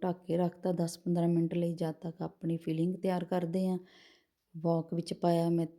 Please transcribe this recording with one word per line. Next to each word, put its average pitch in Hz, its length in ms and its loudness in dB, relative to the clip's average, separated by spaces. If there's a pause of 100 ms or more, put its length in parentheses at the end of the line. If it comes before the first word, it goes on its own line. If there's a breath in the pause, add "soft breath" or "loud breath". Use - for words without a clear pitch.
ਢੱਕ 180 220 -4
ਕੇ 170 120 0
ਰੱਖਤਾ 180 340 0
ਦਸ 170 260 -2
ਪੰਦਰਾਂ 170 300 0
ਮਿੰਟ 170 260 2
ਲਈ, 170 200 0
ਜਦ 165 200 -4
ਤੱਕ - 280 -10
ਆਪਣੀ 165 360 -4
ਫੀਲਿੰਗ 165 380 -2
ਤਿਆਰ 180 300 -2
ਕਰਦੇ 180 420 0
ਹਾਂ। 185 100 0 (800 loud breath)
ਵੋਕ 165 380 0
ਵਿੱਚ 170 200 -4
ਪਾਇਆ 170 360 4
ਮੈਂ 170 160 2 (140)